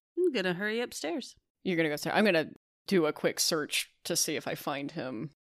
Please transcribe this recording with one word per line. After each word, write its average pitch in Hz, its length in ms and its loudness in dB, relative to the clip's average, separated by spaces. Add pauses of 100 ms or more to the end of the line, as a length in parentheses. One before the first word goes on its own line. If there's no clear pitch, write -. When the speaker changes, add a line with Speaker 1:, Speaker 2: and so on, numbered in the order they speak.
(180)
Speaker 1:
I'm 349 140 4
gonna 185 220 0
hurry 214 260 -2
upstairs. 277 540 -6 (280)
Speaker 2:
You're 180 140 0
gonna 160 120 4
go 147 60 0
upstairs. - 220 -2
I'm 202 80 6
gonna 170 240 4 (380)
do 175 200 4
a 151 60 2
quick - 280 0
search - 500 0 (140)
to 170 120 -2
see 160 200 0
if - 120 -4
I 160 60 -2
find 143 360 -6
him. 127 400 -6 (200)